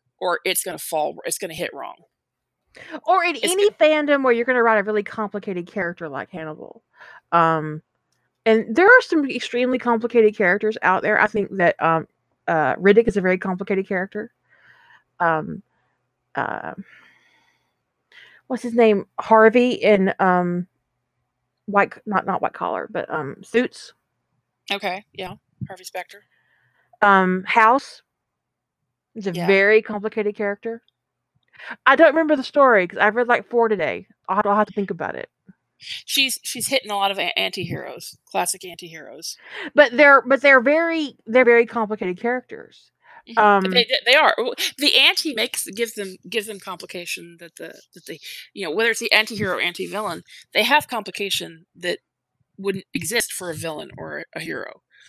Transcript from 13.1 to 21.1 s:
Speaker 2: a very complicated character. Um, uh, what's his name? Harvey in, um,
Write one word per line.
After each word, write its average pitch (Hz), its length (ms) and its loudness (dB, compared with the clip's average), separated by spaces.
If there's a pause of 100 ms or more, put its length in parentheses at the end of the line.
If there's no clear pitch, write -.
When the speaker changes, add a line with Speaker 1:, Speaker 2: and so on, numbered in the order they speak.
Speaker 2:
a 202 60 0
very 185 160 0
complicated 190 500 -6
character. 202 460 -8 (840)
Um, 165 420 -2 (720)
uh, - 400 -8 (1700)
what's 254 160 -8
his 233 100 -6
name? 220 320 4 (140)
Harvey 226 540 6
in, 190 460 2
um, 180 480 0 (1000)